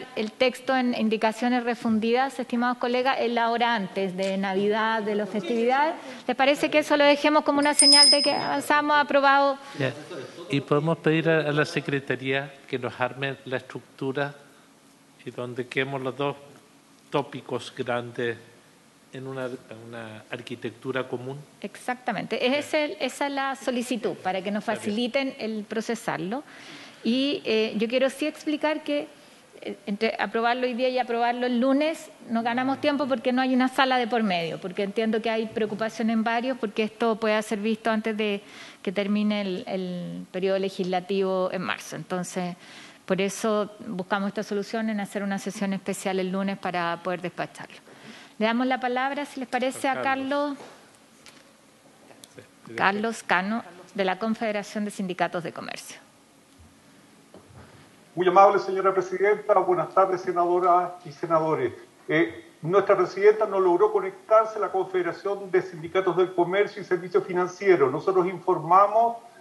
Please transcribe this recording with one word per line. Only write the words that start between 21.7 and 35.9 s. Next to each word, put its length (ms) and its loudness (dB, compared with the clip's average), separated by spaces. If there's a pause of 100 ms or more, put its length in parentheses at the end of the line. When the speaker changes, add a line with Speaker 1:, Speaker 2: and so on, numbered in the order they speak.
Speaker 1:
Es 220 0
ese, 340 -2
esa 260 -4
es 60 -6
la 240 -4
solicitud, 560 -4
para 280 -4
que 100 -6
nos 100 -2
Speaker 2:
Está 120 -4
bien. 80 -4
Speaker 1:
faciliten 580 -2
el 260 -6
procesarlo. 800 -4 (600)
Y, 420 0
eh, 320 0
yo 120 0
quiero 200 2
sí 160 -4
explicar 580 -2
que, 240 -4 (540)
eh, 240 -10
entre 320 -2
aprobarlo 480 0
hoy 80 -2
día 160 0
y 80 -2
aprobarlo 480 0
el 140 0
lunes, 500 0 (200)
no 120 0
ganamos 380 -2
tiempo 260 0
porque 280 0
no 80 2
hay 120 0
una 140 4
sala 300 2
de 100 0
por 160 2
medio, 360 -2
porque 240 -4
entiendo 380 0
que 80 -2
hay 180 -2
preocupación 640 -2